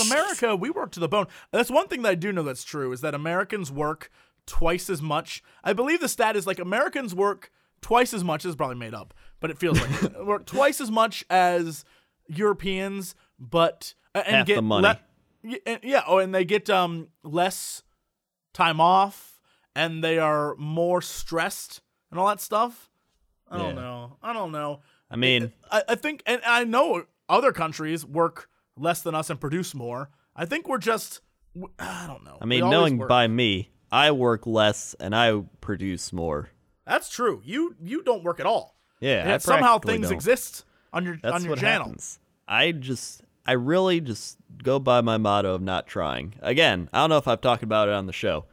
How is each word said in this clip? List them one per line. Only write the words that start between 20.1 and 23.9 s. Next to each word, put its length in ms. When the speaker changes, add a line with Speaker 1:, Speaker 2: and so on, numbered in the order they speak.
Speaker 1:
are 380
more 460
stressed 800
and 80
all 100
that 120
stuff. 500
I 100
don't 180
Speaker 2:
Yeah. 60
Speaker 1:
know. 400